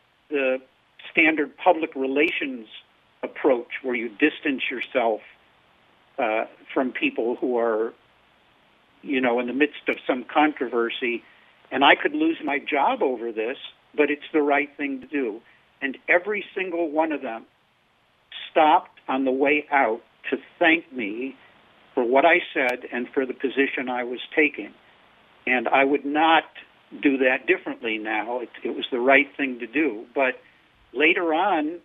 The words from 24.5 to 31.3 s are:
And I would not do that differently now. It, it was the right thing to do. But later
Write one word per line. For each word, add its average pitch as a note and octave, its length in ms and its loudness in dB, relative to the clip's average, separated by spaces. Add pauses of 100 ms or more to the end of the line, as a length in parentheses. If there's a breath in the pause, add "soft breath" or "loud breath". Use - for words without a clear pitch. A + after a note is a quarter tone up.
And B2 220 0
I C#3 160 4
would C#3+ 200 0
not D#3 400 4 (560)
do C3+ 180 2
that C3 280 2
differently B2+ 520 -2
now. G#2+ 420 -4
It, A#2 100 -10 (140)
it A#2 100 -4
was - 160 -6
the B2+ 80 -2
right C3+ 380 6
thing B2+ 240 -4
to A#2+ 80 -8
do. B2 360 -2 (100)
But C3 260 -2 (520 soft breath)
later E3 400 2